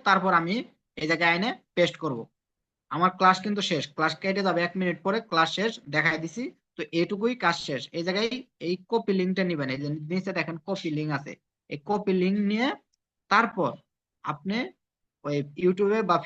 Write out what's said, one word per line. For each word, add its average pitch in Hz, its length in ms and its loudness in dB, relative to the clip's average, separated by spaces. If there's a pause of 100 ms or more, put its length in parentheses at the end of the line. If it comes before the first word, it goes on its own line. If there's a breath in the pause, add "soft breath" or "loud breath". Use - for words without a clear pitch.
তারপর 190 240 4 (100)
আমি 170 140 -2 (460)
এই 156 80 -2
জায়গায় 170 280 2
এনে 202 120 0 (260)
পেস্ট 170 280 2
করব। 135 160 -4 (760)
আমার 175 220 4
ক্লাস 185 280 6
কিন্তু 202 240 -2
শেষ, 143 140 0 (120)
ক্লাস 156 260 0
কেটে 196 260 0
যাবে 170 200 2
এক 175 120 -8
মিনিট 180 260 0
পরে, 202 120 2 (120)
ক্লাস 160 280 4
শেষ 214 140 0 (220)
দেখাই 156 300 2
দিছি। 196 200 -8 (320)
তো 170 60 -10 (180)
এইটুকুই 175 340 0 (100)
কাজ 170 120 4 (120)
শেষ। 135 140 -4 (160)
এই 170 100 -4
জায়গায় 202 220 0 (380)
এই 180 80 0 (160)
কপি 226 280 0
লিঙ্কটা 185 320 0
নিবেন, 143 240 -2
এই 139 80 -8
যে 143 60 -4 (220)
নিচে 185 280 -2
দেখেন 165 180 -4 (100)
কপি 180 300 -4
লিংক 151 200 -2
আছে, - 160 -10 (400)
এই 147 60 -10 (100)
কপি 202 320 0
লিংক 190 160 2 (140)
নিয়ে 226 160 2 (640)
তারপর 202 400 2 (600)
আপনি 185 260 -4 (680)
ওই 143 100 -2 (300)
YouTube-এ 196 340 4 (100)
বা 175 160 4